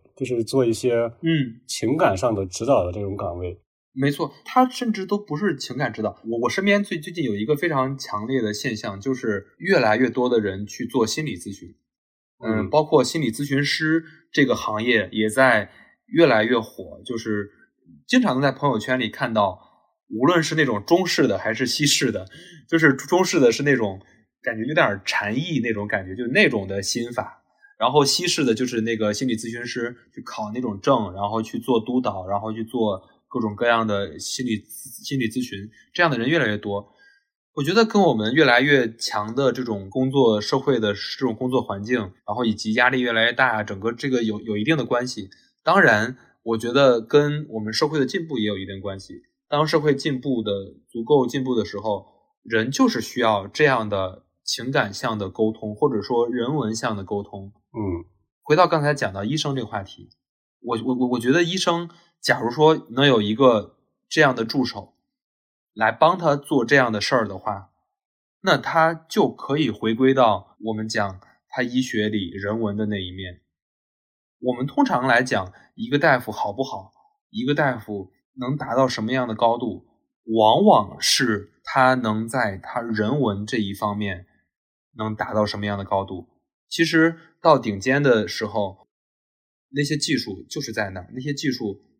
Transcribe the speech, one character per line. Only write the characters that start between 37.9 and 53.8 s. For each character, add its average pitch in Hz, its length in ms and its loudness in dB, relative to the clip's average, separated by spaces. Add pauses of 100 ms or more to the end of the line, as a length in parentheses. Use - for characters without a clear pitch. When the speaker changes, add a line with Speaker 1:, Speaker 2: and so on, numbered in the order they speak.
Speaker 2:
我 160 140 6
们 107 180 -2
越 151 120 6
来 123 180 6
越 135 340 4
强 107 380 -4
的 131 180 2
这 127 100 -6
种 101 280 -6
工 131 200 0
作， 120 300 4
社 131 180 -2
会 127 220 0
的 104 140 0
这 - 240 -10
种 123 160 -2
工 127 160 -4
作 127 100 0
环 101 220 -8
境， 120 160 -2
然 101 360 -8
后 123 100 -2
以 110 100 2
及 107 180 -4
压 123 160 4
力 127 120 0
越 123 120 0
来 113 140 2
越 120 60 0
大， 120 300 0
整 104 160 -6
个 113 140 -2
这 127 160 -6
个 123 140 0
有， 107 180 -2
有 107 160 -6
一 104 80 -2
定 156 120 2
的 127 80 -2
关 123 220 -2
系。 101 220 -10 (340)
当 180 180 4
然， 120 360 4 (260)
我 113 140 -2
觉 117 160 -4
得 127 300 6
跟 147 480 2
我 110 100 -8
们 107 120 -6
社 156 140 0
会 151 140 -2
的 131 60 2
进 170 200 -4
步 143 120 -6
也 107 100 -2
有 101 80 -4
一 95 80 -10
定 98 160 -12
关 98 180 -10
系。 - 240 -18 (240)
当 151 200 0
社 156 120 2
会 147 160 2
进 135 260 -4
步 123 220 -2
的， 104 80 -4 (400)
足 113 140 -8
够 131 220 4
进 131 180 -4
步 127 100 -2
的 107 100 0
时 - 140 -10
候， 101 280 -6 (360)
人 113 280 -2
就 247 180 2
是 220 120 -2
需 - 200 -6
要 107 260 0
这 151 200 0
样 117 220 0